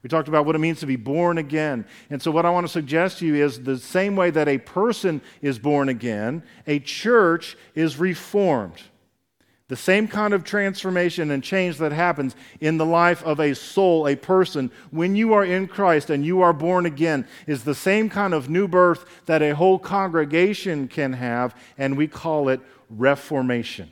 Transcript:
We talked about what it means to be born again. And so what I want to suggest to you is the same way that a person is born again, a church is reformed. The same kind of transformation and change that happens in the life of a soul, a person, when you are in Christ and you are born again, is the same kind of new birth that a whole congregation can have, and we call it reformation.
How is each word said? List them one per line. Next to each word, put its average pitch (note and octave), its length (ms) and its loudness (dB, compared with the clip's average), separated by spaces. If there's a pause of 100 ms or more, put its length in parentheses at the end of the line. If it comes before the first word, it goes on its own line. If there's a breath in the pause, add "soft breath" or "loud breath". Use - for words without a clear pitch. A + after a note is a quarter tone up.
We B2+ 80 -14
talked D#3 180 0
about D3+ 180 2
what D#3 80 2
it D#3 60 2
means D#3+ 220 -2
to D#3+ 40 -8
be C3 120 -2
born E3 400 0
again. D3 480 -4 (240 loud breath)
And C#3 120 -8
so E3+ 80 -2
what E3 160 2
I E3+ 40 4
want F3 160 0
to D3+ 80 -10
suggest E3 460 -2
to F3 60 -6
you D3+ 100 2
is C#3 280 0
the C3 140 -4
same G3 400 -2
way F3+ 140 2
that D3+ 180 0
a C#3 80 0
person F#3 640 -2 (200 loud breath)
is C#3 160 -2
born C#3+ 300 0
again, A#2 560 -4 (240 loud breath)
a D3 120 0
church F3+ 760 0 (180 soft breath)
is D#3 240 -2
reformed. E3+ 840 -2 (880)
The B2+ 80 -8
same G#3 320 0
kind G#3 240 0
of F#3 100 0
transformation F#3 880 -2
and C#3 100 -2
change F3+ 360 -2
that D3 160 -2
happens D3+ 420 -2 (240 loud breath)
in D#3 180 0
the D#3+ 80 0
life E3+ 380 4
of D#3 160 -2
a D3 160 2
soul, E3+ 540 2
a C#3 80 0
person, D#3+ 540 0 (200 loud breath)
when F3 240 0
you A3 160 2
are G3+ 140 6
in F#3 240 -2
Christ E3+ 400 2
and D3 160 0
you F#3 160 2
are F3 100 6
born F3 340 0
again, D3 400 -2 (220 loud breath)
is C3+ 160 -4
the C#3+ 100 -2
same G3+ 360 0
kind G3+ 240 -2
of C#3 160 -2
new F#3 180 0
birth F3 380 4 (200 loud breath)
that D#3+ 160 2
a D3 140 2
whole F#3 240 4
congregation E3+ 1120 0
can C#3 240 -4
have, B2 420 -2 (220 loud breath)
and C3+ 180 -2
we D3+ 140 0
call D3+ 400 -2
it C3 100 2 (300 soft breath)
reformation. B2 1040 -2